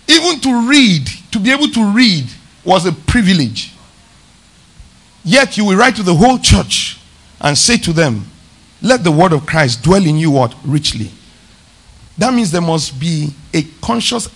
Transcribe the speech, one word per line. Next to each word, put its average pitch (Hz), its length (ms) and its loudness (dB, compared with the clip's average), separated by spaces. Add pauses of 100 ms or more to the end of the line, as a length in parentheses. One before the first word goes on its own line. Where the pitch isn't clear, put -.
Even 330 320 0
to 240 300 0
read, 214 400 4 (220)
to 226 80 -4
be 208 120 0
able 285 160 0
to 220 240 0
read 202 340 2 (380)
was 180 220 2
a 175 80 0
privilege. 180 800 -2 (1500)
Yet 254 320 0
you 208 80 0
will 190 100 2
write 240 220 2
to 220 60 -8
the 175 120 2
whole 240 240 4
church - 580 0 (440)
and 147 160 0
say 240 220 2
to 170 120 -4
them, 131 340 0 (560)
"Let 247 220 0
the 170 80 2
word 165 220 4
of 143 120 -2
Christ 127 380 -2
dwell 190 220 2
in 151 120 2
you," 156 140 0
what? 127 320 0
Richly. 143 480 -4 (1080)
That 240 160 0
means 233 160 0
there 170 120 -2
must 160 380 -4
be 151 320 -4 (220)
a 165 80 0 (180)
conscious 233 560 -4